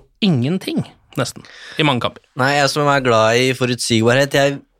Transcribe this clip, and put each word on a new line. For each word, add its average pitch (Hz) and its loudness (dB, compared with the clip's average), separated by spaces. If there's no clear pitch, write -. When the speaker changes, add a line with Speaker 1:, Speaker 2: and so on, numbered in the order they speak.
Speaker 1:
ingenting, 185 0
nesten, - -6
i 151 0
mange 120 -2
kamper. - -6
Speaker 2:
Nei, 135 2
jeg 139 2
som 147 0
er 139 2
glad 117 2
i 127 0
forutsigbarhet, 123 0
jeg, 139 2